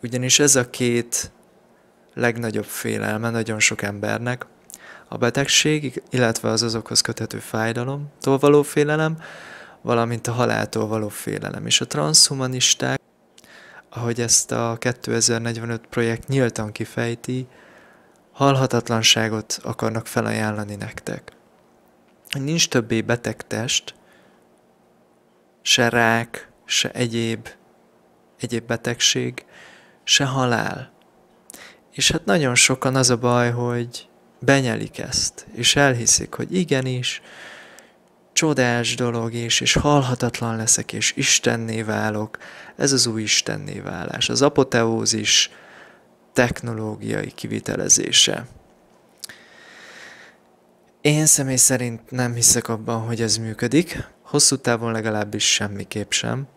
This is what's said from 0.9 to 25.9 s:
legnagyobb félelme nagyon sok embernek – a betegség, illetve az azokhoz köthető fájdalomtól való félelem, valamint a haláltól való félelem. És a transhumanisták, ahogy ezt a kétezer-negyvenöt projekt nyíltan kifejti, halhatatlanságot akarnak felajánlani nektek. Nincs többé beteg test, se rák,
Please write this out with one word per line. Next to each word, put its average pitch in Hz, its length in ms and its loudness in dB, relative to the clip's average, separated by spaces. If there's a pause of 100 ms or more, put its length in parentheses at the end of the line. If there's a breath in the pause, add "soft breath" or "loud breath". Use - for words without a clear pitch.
legnagyobb 117 500 -2
félelme 110 680 -4
nagyon 113 300 -4
sok - 220 0
embernek – 107 640 -4 (640 loud breath)
a 113 80 -12
betegség, 139 960 0
illetve 117 380 2
az 110 140 2
azokhoz 113 380 -2
köthető 113 380 -4
fájdalomtól 127 1000 -2
való 147 240 8
félelem, 151 560 0 (640 loud breath)
valamint 117 460 0
a 117 60 -2
haláltól 110 540 0
való 107 220 -4
félelem. 101 580 -8
És 123 140 2
a 123 60 -4
transhumanisták, 135 1120 0 (920 loud breath)
ahogy 117 300 -4
ezt - 320 2
a 117 260 0
kétezer-negyvenöt 117 1080 -2
projekt 113 420 -2
nyíltan 117 440 0
kifejti, 117 720 -6 (880 soft breath)
halhatatlanságot 117 1300 2
akarnak 113 440 -4
felajánlani 107 680 -2
nektek. - 580 -10 (1040)
Nincs 151 300 0
többé 113 320 2
beteg 113 460 -4
test, - 480 -4 (1700 soft breath)
se - 260 4
rák, 117 600 2 (160)